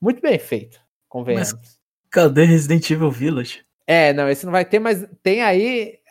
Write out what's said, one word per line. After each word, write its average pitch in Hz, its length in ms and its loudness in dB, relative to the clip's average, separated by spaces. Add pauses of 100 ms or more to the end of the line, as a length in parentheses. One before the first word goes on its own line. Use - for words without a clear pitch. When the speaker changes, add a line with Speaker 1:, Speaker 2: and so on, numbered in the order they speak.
Speaker 1:
muito 247 200 -2
bem 254 180 0
feito, 113 420 -10 (280)
convenhamos. 123 440 -4
Speaker 2:
Mas - 260 -20 (320)
cadê 156 340 4
Resident 165 460 2
Evil 156 200 0
Village? 127 540 -6 (220)
Speaker 1:
É, 156 260 4
não, 143 160 -2
esse 139 180 -4
não 175 60 -6
vai 180 120 0
ter, 202 140 0
mas 220 260 -2 (180)
tem 208 200 0
aí, 220 560 -2 (120)